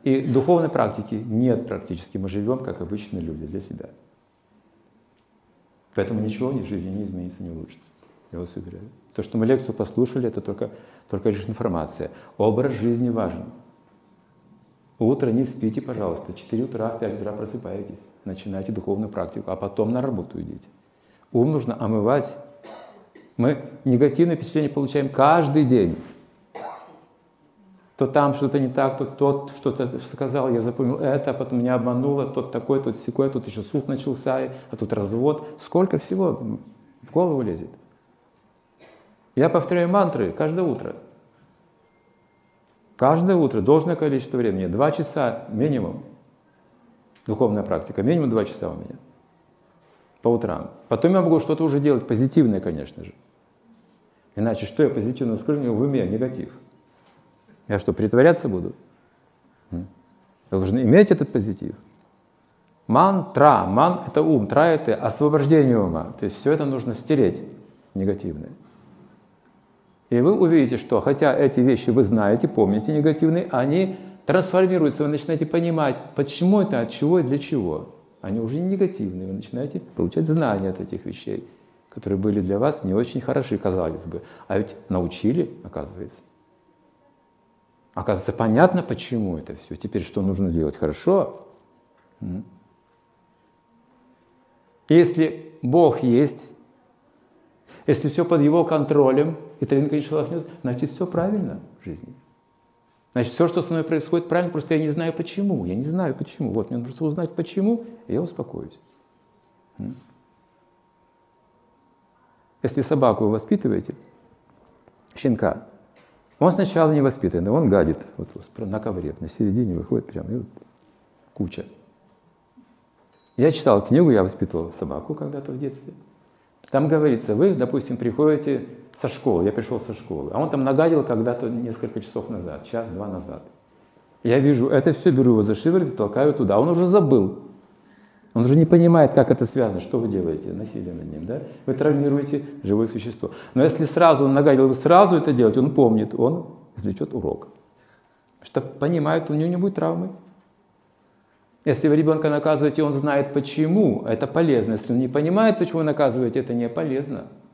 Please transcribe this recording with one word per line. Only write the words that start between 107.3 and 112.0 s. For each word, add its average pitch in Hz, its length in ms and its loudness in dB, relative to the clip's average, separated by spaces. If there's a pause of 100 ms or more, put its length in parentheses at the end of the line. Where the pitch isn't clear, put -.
почему, 202 540 -2 (220)
и - 60 -6
я 127 80 0
успокоюсь. - 560 -10 (1000)
М? - 160 -10 (2750)